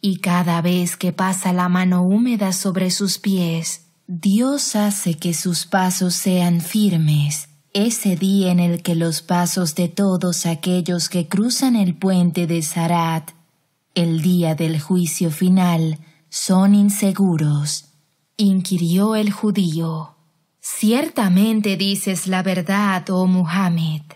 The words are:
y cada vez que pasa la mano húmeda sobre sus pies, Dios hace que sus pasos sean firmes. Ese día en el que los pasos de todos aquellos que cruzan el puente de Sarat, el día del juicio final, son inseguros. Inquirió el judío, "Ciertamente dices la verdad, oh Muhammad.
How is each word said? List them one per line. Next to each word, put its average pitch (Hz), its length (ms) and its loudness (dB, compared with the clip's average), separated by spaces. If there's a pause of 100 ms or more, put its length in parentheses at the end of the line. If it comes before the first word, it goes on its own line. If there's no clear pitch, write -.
y 196 160 -2
cada 175 420 0
vez 180 380 -2
que 180 160 -4
pasa 185 400 -2
la 180 160 0
mano 180 340 2
húmeda 208 480 0
sobre 185 400 -2
sus 196 260 -2
pies, 170 680 -2 (220)
Dios 214 680 -2
hace 202 380 0
que 170 200 -4
sus 165 320 -4
pasos 185 480 0
sean 175 460 2
firmes. 160 880 2 (240)
Ese 202 460 0
día 190 340 2
en 180 80 4
el 175 220 0
que 170 140 -2
los 165 260 -2
pasos 175 540 -2
de 175 120 0
todos 180 580 0
aquellos 175 640 -2
que 170 220 -4
cruzan 240 480 0
el 180 180 2
puente 175 520 0
de 170 140 0
Sarat, 165 720 -2 (640)
el 165 260 0
día 170 340 2
del 160 260 -2
juicio 175 500 0
final, 175 680 2 (300)
son 190 460 2
inseguros. 180 1120 2 (500)
Inquirió 190 800 0
el 214 160 0
judío, 165 840 -2 (440)
"Ciertamente 214 1160 0
dices 196 500 -2
la 185 160 -2
verdad, 190 680 -2
oh 185 160 2
Muhammad. 170 760 0 (140)